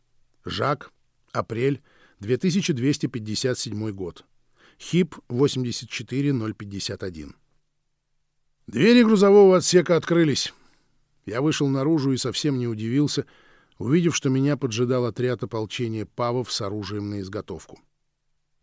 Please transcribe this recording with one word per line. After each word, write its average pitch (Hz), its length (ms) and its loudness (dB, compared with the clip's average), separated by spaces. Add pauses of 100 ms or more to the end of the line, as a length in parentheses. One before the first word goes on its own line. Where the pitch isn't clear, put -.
(460)
Жак, 117 480 -4 (400)
апрель, 123 480 -2 (400)
две 120 160 -2
тысячи 185 340 0
двести 139 360 0
пятьдесят 110 520 -4
седьмой 107 320 -6
год. 92 340 -12 (540)
Хип - 360 0 (120)
восемьдесят 123 600 -2
четыре 139 420 -4
ноль 110 220 -4
пятьдесят 98 500 -10
один. 78 320 -12 (1300)
Двери 226 380 6
грузового 202 540 8
отсека 175 400 4
открылись. 160 560 0 (720)
Я 110 160 -6
вышел 147 260 0
наружу 135 460 0
и 123 40 -2
совсем 135 400 -2
не 120 100 -2
удивился, 120 580 0 (520)
увидев, 156 380 0
что - 140 -2
меня 135 280 2
поджидал 123 480 -2
отряд 123 380 -4
ополчения 110 640 -6
павов 120 460 -6
с - 100 -4
оружием 104 480 -6
на 101 120 -6
изготовку. 95 580 -12 (840)